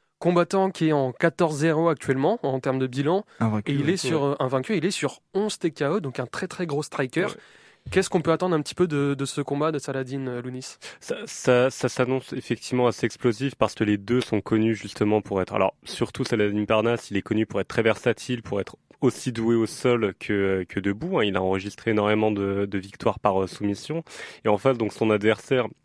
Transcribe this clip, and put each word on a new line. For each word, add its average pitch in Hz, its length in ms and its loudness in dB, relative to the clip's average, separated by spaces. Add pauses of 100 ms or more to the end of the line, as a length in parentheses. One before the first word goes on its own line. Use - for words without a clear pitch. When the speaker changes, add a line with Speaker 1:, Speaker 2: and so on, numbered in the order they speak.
(180)
Speaker 1:
combattant 175 520 2
qui 160 180 0
est 156 40 4
en 135 200 2
quatorze 165 440 0
zéro 160 320 2
actuellement 151 540 0
en 135 180 -2
termes 131 180 0
de 131 80 0
bilan. 143 380 0 (160)
Speaker 2:
Invaincu, 107 320 0
Speaker 1:
Et - 20 2
il 139 120 0
Speaker 2:
ouais. 165 80 4
Speaker 1:
est - 20 0
sur, 160 260 0
Speaker 3:
Ouais. 143 100 2
Speaker 1:
euh, - 120 -2
invaincu, 131 320 0
il 147 80 0
est 196 60 0
sur - 320 -4 (100)
onze 202 260 -2
T 170 120 -2
K 147 140 -4
O, 170 160 0
donc 135 200 -6
un 123 60 -4
très, - 220 -8
très - 180 -6
gros 151 160 -2
striker. 151 420 -2
Speaker 3:
Ouais. - 680 -12
Speaker 1:
Qu'est-ce 185 200 2
qu'on 180 100 2
peut 160 120 2
attendre 180 220 2
un 156 60 2
petit - 140 -8
peu 180 120 2
de, 143 280 0
de 139 100 -4
ce 147 160 -4
combat 147 320 -2
de 151 60 -4
Saladin, 135 480 -6
euh, 123 160 -6
Lounis ? 127 340 -12 (240)
Speaker 3:
Ça, - 240 -6
ça, 127 460 4
ça - 180 -2
s'annonce 127 460 -2
effectivement 123 540 0
assez 113 180 0
explosif 123 480 0
parce - 200 0
que - 100 -2
les 104 120 4
deux 110 240 0
sont 107 220 0
connus 110 320 2
justement 104 480 0
pour 98 180 -2
être, 92 140 -4
alors 98 200 2 (100)
surtout - 400 -4
Saladin 104 420 0
Parnasse, 113 440 2
il 101 60 -2
est 95 60 2
connu 107 240 0
pour - 120 -4
être 95 100 -2
très - 140 0
versatile, 113 600 0
pour - 180 -4
être - 160 -10 (240)
aussi 127 320 0
doué 113 240 2
au 113 100 2
sol 113 540 2
que, 95 480 0
que - 100 -8
debout, 110 400 -2
hein. 113 60 4
Il 98 120 0
a 95 60 -2
enregistré 95 480 -4
énormément 107 400 2
de, 98 360 -2
de 98 120 -6
victoires 101 400 -4
par, 95 240 2
euh, 95 60 -2
soumission. 104 560 -6 (400)
Et 113 40 0
en 104 100 4
face, 131 200 0
donc, 110 140 -2
son 110 180 0
adversaire 110 560 2 (180)